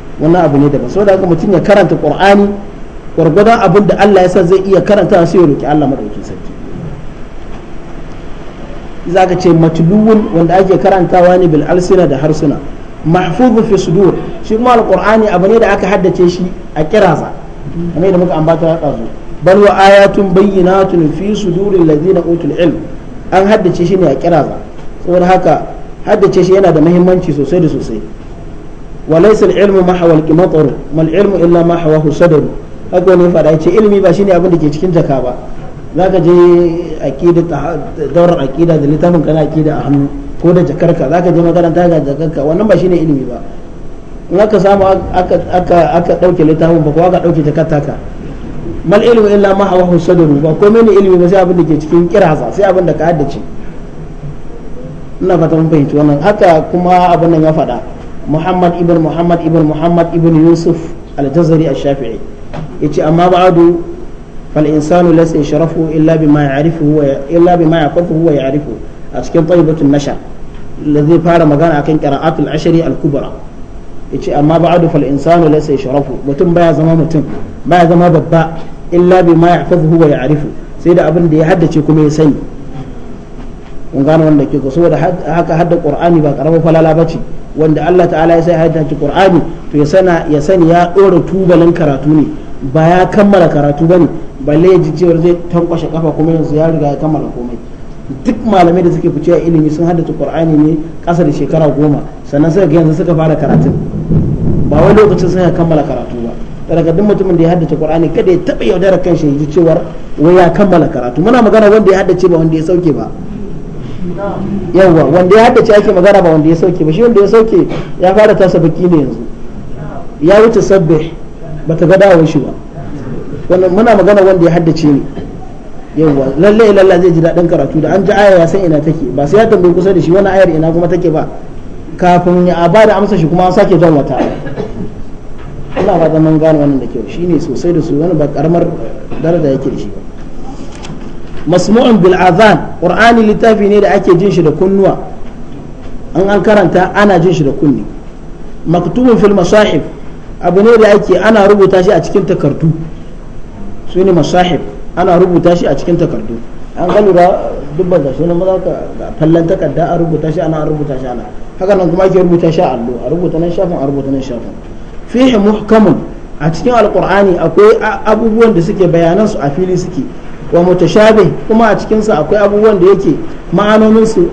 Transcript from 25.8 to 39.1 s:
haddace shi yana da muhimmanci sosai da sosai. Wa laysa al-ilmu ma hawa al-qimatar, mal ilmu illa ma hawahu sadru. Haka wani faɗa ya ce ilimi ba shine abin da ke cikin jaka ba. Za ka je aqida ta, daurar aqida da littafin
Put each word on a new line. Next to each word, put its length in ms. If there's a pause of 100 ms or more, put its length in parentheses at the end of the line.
haddace 380
shi 100
yana 180
da 100
muhimmanci 520
sosai 280
da 80
sosai. 320 (1040)
Wa 120
laysa 260
al-ilmu 420
ma 60
hawa 260
al-qimatar, 480 (260)
mal 140
ilmu 320
illa 240
ma 140
hawahu 340
sadru. 320 (480)
Haka 240
wani 160
faɗa 200
ya 80
ce 100
ilimi 320
ba 120
shine 180
abin 200
da 60
ke 120
cikin 220
jaka 320
ba. 120 (600)
Za 160
ka 80
je 120 (720)
aqida 460
ta, 300 (360)
daurar 300
aqida 340
da 80
littafin 380